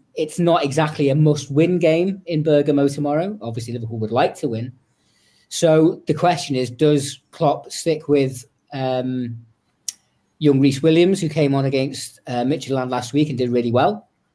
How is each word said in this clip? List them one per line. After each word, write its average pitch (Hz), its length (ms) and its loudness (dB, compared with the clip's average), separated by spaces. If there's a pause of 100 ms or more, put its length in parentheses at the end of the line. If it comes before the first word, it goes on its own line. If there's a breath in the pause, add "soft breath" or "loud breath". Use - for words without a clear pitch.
(140)
it's 156 240 -6
not 170 260 2
exactly 147 460 0
a 135 60 2
must-win 151 640 2
game 170 480 0
in 160 160 -2
Bergamo 147 440 2
tomorrow. 151 540 -2
Obviously 117 320 -8
Liverpool 117 240 -8
would 107 140 -4
like 123 240 0
to - 120 -6
win. 120 260 -6 (760)
So 160 560 4
the 156 80 0
question 147 420 -2
is, 127 140 -2
does 143 500 0 (120)
Klopp 151 400 -2
stick 156 360 -4
with, 135 380 0 (260)
um, 127 640 -4 (1000)
young 143 220 2
Reece 135 240 2
Williams, 175 360 4
who 160 100 -4
came 143 260 0
on 135 100 0
against, 135 640 -4
uh, 120 160 -4
Midtjylland 131 480 -4
last 123 200 -6
week 147 180 0
and 123 100 -6
did 123 100 -2
really 120 220 0
well? 170 360 0 (280)